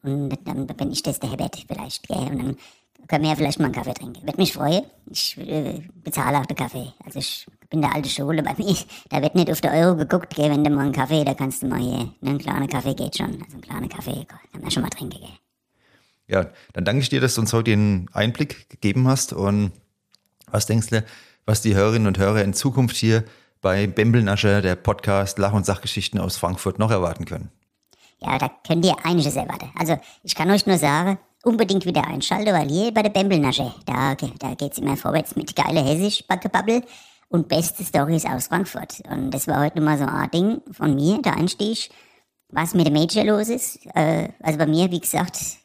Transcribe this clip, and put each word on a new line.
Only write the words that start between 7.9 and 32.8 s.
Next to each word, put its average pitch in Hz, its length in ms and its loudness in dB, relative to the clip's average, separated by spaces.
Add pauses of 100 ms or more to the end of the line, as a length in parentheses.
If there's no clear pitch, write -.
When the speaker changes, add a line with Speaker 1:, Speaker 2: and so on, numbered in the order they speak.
Speaker 1:
alte 143 160 -4
Schule 143 340 -2
bei - 140 -4
mir. 185 200 0 (320)
Da 139 120 0
wird 139 140 0
nicht 170 160 4
auf 160 100 -2
den 147 120 2
Euro 170 240 6
geguckt, 156 380 0
gell, 147 160 2
wenn 147 120 4
du 147 80 4
mal 143 140 2
einen 139 80 0
Kaffee, 139 320 2
da 135 100 0
kannst 131 280 -4
du - 40 -4
mal 123 140 -2
hier, - 400 -4
ne, 139 100 -2
ein 143 80 0
kleiner 135 300 -2
Kaffee 143 260 -2
geht 139 220 -6
schon. - 260 -4
Also - 140 -16
ein - 60 -14
kleiner - 260 -8
Kaffee - 380 -8
kann - 340 -20
man - 100 -8
schon - 120 0
mal - 80 -4
trinken, - 280 -10
gell. - 120 -18 (1000)
Speaker 2:
Ja, 95 180 2 (260)
dann 90 120 -4
danke 117 180 2
ich 127 60 -2
dir, 131 120 2
dass 123 140 2
du 117 60 0
uns 107 120 2
heute 113 200 4
den 101 400 2
Einblick 117 580 -2
gegeben 123 380 2
hast. 131 240 0
Und 98 400 2 (760)
was - 180 0
denkst 113 240 0
du, 110 140 2 (400)
was 104 180 2
die 110 120 4
Hörerinnen 107 320 4
und 95 120 2
Hörer 101 260 4
in 98 100 0
Zukunft 127 420 0
hier 110 280 4 (360)
bei 98 280 2
Bembelnasche, 104 760 4
der 90 140 2
Podcast 98 600 0
Lach- 98 140 2
und 101 140 2
Sachgeschichten - 540 -2
aus 90 160 -4
Frankfurt, 92 420 -4
noch 110 140 2
erwarten 87 320 0
können? 85 260 -10 (680)
Speaker 1:
Ja, - 180 -2
da 127 100 -2 (160)
könnt 170 200 2
ihr 185 100 4 (100)
einiges 160 300 2
erwarten. - 420 -6
Also 160 220 0 (240)
ich - 140 -4
kann 165 140 0
euch 202 160 4
nur 190 120 4
sagen, 156 400 2 (240)
unbedingt 196 440 2
wieder 151 200 2
einschalten, 196 460 0
weil 151 160 2
hier 190 240 0